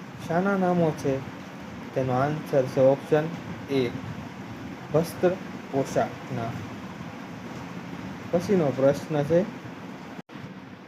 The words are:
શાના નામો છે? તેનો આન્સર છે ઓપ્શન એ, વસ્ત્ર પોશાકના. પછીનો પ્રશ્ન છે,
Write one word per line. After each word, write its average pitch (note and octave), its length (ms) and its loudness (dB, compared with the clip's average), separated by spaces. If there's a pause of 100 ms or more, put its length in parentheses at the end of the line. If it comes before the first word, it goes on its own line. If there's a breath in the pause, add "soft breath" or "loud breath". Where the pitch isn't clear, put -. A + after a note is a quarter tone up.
(260)
શાના F#3+ 300 4
નામો F3+ 340 4
છે? C#3 280 0 (760)
તેનો C3 180 2
આન્સર C#3+ 500 2
છે B2+ 180 2
ઓપ્શન C#3 440 6 (460)
એ, C3 200 2 (1040)
વસ્ત્ર E3+ 380 4 (400)
પોશાકના. B2+ 800 0 (1800)
પછીનો F3 460 4
પ્રશ્ન C#3+ 460 4
છે, E3 200 6 (1500)